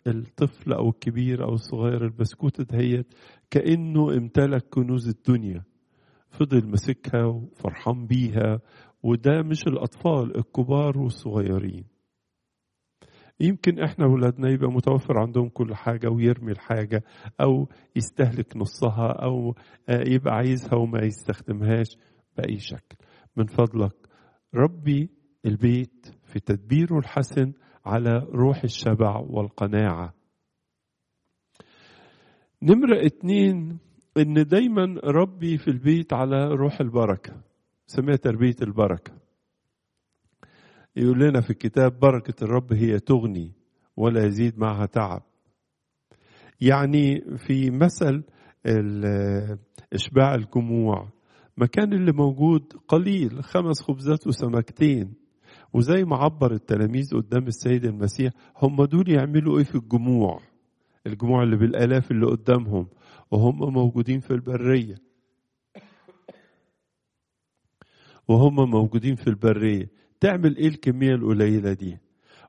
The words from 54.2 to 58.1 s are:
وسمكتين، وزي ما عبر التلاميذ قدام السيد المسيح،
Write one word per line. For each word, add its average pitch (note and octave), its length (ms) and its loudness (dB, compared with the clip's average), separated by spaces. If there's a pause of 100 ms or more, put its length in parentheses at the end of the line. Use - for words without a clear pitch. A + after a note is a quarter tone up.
وسمكتين، A#2 840 0 (600)
وزي D3 300 2
ما D#3 140 0
عبر C#3+ 340 2
التلاميذ A2 640 -2
قدام A#2+ 320 -2
السيد B2 380 0
المسيح، G#2+ 480 -2 (240)